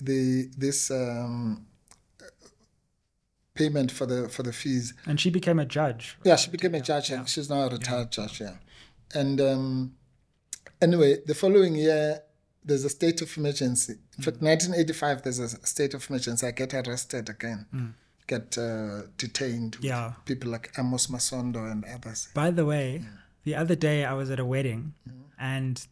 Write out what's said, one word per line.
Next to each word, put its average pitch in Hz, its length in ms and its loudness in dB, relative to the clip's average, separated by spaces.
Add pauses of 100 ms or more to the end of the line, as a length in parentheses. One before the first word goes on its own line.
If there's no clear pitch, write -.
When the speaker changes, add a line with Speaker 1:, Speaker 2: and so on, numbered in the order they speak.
Speaker 1:
the, 131 560 2
this, 139 320 -2
um, 120 760 -4 (1900)
payment 147 340 2
for 131 160 -4
the, 123 220 -2
for 123 160 -8
the 120 80 -4
fees. 123 420 -2 (120)
Speaker 2:
And 147 140 0
she 180 100 2
became 170 300 2
a 147 60 0
judge, 131 600 -4
Speaker 1:
Yeah, 180 80 10
Speaker 2:
right? 151 60 10
Speaker 1:
she 175 120 0
became 180 240 2
a 151 40 0
Speaker 2:
Yeah, 127 40 -4
Speaker 1:
judge, 147 260 0
and 131 120 -4
Speaker 2:
yeah. 127 40 -10
Speaker 1:
she's 143 240 -4
now 139 120 2
a 131 80 2
retired 120 480 -2
Speaker 2:
Yeah. 107 80 -6
Speaker 1:
judge, - 160 -10
yeah. 98 140 -8 (580)
And, 139 260 2
um, 131 540 2 (880)
anyway, 160 440 8
the 151 80 0
following 190 420 6
year, 151 460 2 (440)
there's 139 180 2
a 143 60 0
state 165 320 2
of 156 160 -8
emergency. 135 580 0 (220)
In 135 60 -8
fact, 131 160 -2
Speaker 2:
Mm. - 20 -4
Speaker 1:
nineteen 160 320 4
eighty-five, 156 500 2
there's 123 160 -2
a 120 80 -2 (180)
state 139 280 0
of 131 160 -10
emergency. 120 360 -2
I 120 60 -2
get 131 220 -4
arrested 120 560 -6
again, 107 440 -8
Speaker 2:
Mm. 120 200 -6 (340)
Speaker 1:
get, 113 300 -4
uh, 110 460 -4 (140)
detained 117 600 -4
with 127 80 -6
Speaker 2:
Yeah. 120 280 -4 (120)
Speaker 1:
people 123 260 -4
like 113 260 -10
Amos 127 300 0
Masondo 123 640 -4
and 107 140 -4
others. 110 480 -10
Speaker 2:
By 156 180 2
the 170 140 2
way, 147 220 0 (160)
Speaker 1:
Yeah. 110 60 -14 (360)
Speaker 2:
the 147 100 -2
other 165 200 0
day 151 280 2
I 131 100 -2
was 135 180 -4
at 135 80 -2
a 131 60 -2
wedding, 131 500 -2 (120)
Speaker 1:
Mm. 127 60 -18 (240)
Speaker 2:
and 131 540 -4